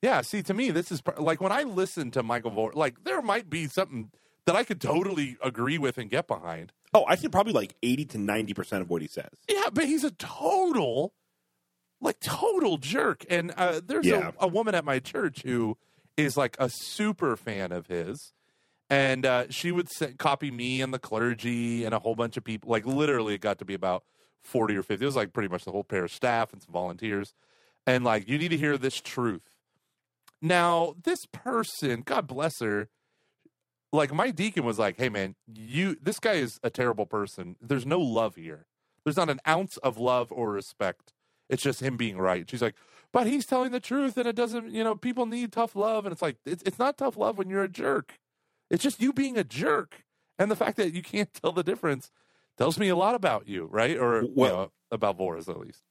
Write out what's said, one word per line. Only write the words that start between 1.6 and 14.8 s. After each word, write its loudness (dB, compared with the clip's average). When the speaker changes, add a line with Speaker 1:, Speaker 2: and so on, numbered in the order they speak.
Speaker 1:
listen -2
to 0
Michael -2
Voris, -2
like, -2
there -2
might -2
be -2
something -4
that 4
I 4
could -6
totally 0
agree 0
with -2
and -8
get 0
behind. -8
Speaker 2:
Oh, 8
I 6
think -2
probably, 4
like, 0
eighty 2
to -10
ninety 0
percent -4
of -6
what 0
he -8
says. -10
Speaker 1:
Yeah, 2
but 2
he's 2
a 0
total, 0
like, -2
total 2
jerk. 0
And, 0
uh, 2
there's 0
Speaker 2:
Yeah. 4
Speaker 1:
a, 2
a 4
woman 2
at 2